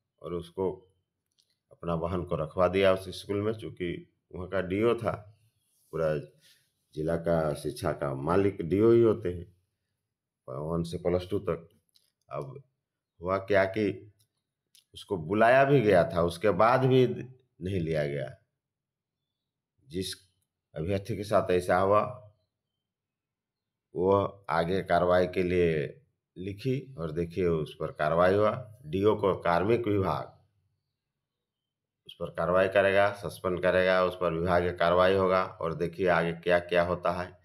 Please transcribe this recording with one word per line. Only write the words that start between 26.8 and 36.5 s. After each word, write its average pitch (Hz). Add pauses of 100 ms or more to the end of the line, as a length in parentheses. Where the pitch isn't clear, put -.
और 80
देखिए, 85
उस 80
पर 78
कार्रवाई 82
हुआ। 107
डीओ 98
को 101
कार्मिक 95
विभाग 87 (1700)
उस -
पर 85
कार्रवाई 90
करेगा, 98
सस्पेंड 87
करेगा, 92
उस 87
पर 87
विभागीय 87
कार्रवाई 87
होगा 92
और 82
देखिए 85
आगे 85
क्या 87